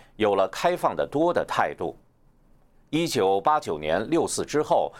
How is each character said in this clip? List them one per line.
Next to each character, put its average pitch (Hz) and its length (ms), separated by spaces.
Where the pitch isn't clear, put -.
有 104 180
了 95 140
开 175 280
放 151 180
得 73 120
多 165 260
的 85 100
态 85 300
度。 76 240
一 165 160
九 98 340
八 151 180
九 92 200
年 80 320
六 156 160
四 90 180
之 147 160
后， 123 400